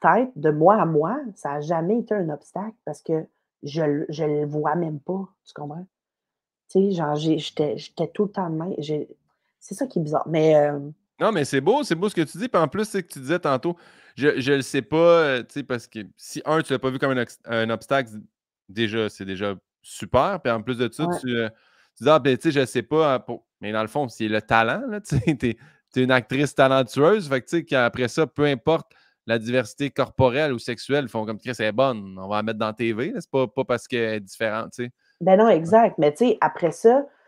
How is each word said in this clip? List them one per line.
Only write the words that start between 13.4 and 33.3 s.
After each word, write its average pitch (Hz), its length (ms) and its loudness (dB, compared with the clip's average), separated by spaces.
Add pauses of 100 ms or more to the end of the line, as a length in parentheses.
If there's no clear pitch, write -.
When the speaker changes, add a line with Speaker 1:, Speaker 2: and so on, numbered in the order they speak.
Speaker 2:
je, 131 240 2
je 131 120 0
le 139 100 2
sais 135 200 -4
pas, 160 580 4
heu, 110 60 -8
tu - 80 -18
sais, 147 80 -8
parce 120 240 -6
que - 140 -12 (160)
si, - 300 -14
un, 156 160 2
tu 147 100 -4
l'as 131 60 0
pas 131 120 -2
vu 127 80 -4
comme 139 140 0
un 127 100 -2
ox-, - 220 -10
un 113 260 -2
obstacle, 117 420 -2
d-, 107 60 -12 (500)
déjà, 107 420 -2
c'est - 160 -12
déjà 95 280 -4 (280)
super. 160 580 -2
Puis 127 100 -2
en 113 120 -2
plus 117 160 -6
de 120 120 -2
ça, 147 160 -6
Speaker 1:
Ouais. 175 140 -4
Speaker 2:
tu, 131 80 -8
heu, 117 220 -4 (460)
tu - 80 -6
dis : « 123 60 2
Ah, 156 80 8
ben, 131 200 0
tu 165 120 -2
sais, 143 100 2
je 131 40 2
sais 123 180 -4
pas, 147 320 2
hein, 123 60 -2
pour », - 260 -14 (140)
mais 104 120 -8
dans 110 100 0
le 110 60 -4
fond, 147 200 -4
c'est 110 200 -4
le 107 120 0
talent, 117 480 2
là, 208 120 -8
<laughs> - 20 -16
tu - 160 -2
sais, 147 180 0
t'es, 117 220 -2 (340)
t'es 127 120 2
une 127 60 2
actrice 131 440 0
talentueuse, 139 720 4
fait 135 120 0
que, - 80 -16
tu - 100 -2
sais, 165 60 -6
qu'après 123 440 0
ça, 156 180 0
peu 143 180 -2
importe 147 480 0 (340)
la 117 120 0
diversité 120 520 -2
corporelle 131 640 0
ou 120 60 -4
sexuelle, 131 460 -4
ils 117 60 -8
font 110 160 -4
comme, « 107 140 -8
Chris, 123 180 -8
elle 110 80 0
est 107 60 0
bonne, 104 460 -2
on 95 100 -12
va 104 80 -2
la 107 60 0
mettre 110 160 -4
dans 110 140 -2
T 113 200 -2
V, 131 200 -4
là, 233 80 -8
c'est - 100 -16